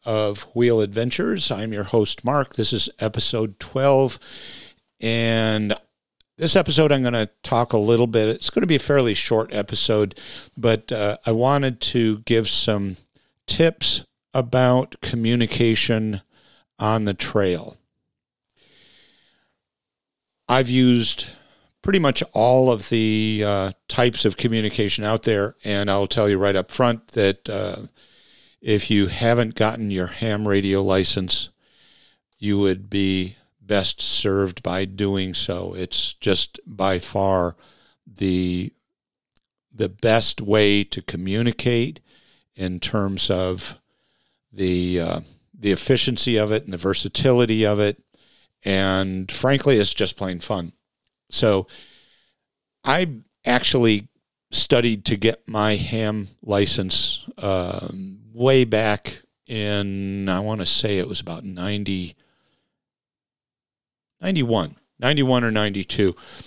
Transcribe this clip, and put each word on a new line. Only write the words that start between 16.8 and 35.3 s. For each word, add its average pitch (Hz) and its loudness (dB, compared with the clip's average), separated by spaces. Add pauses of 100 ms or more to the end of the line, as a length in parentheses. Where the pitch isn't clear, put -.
the 101 0
trail. 92 -2 (2750)
I've 127 4
used 123 4 (560)
pretty 196 2
much 139 0 (100)
all 127 4
of 104 -2
the, 110 2
uh, 98 0 (160)
types 123 0
of 101 0
communication 107 -2
out 110 0
there, 107 0
and 101 -2
I'll 98 0
tell 107 0
you 98 2
right 101 2
up 92 -4
front 120 0
that, 98 0
uh, 101 -6 (800)
if 107 0
you 101 4
haven't 117 0
gotten 110 0
your 92 -2
ham 107 -4
radio 98 2
license, 95 0 (880)
you 101 0
would 98 -2
be 95 -2 (240)
best - -2
served 139 0
by 92 -4
doing 98 -4